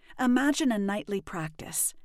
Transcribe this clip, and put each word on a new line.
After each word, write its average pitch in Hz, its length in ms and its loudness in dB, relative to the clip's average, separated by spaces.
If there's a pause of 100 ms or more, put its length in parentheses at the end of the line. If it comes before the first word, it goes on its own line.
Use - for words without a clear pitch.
(200)
Imagine 262 520 4
a 214 60 0
nightly 202 420 -2
practice, - 760 -6 (100)